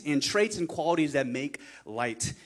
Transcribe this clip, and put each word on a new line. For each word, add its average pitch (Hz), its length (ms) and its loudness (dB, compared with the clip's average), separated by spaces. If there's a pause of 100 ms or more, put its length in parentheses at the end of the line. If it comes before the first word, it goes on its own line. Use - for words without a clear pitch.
and 143 180 2
traits 208 340 2
and 175 120 -2
qualities 160 440 2
that 135 140 2
make 131 320 -4 (240)
light 113 480 -4 (140)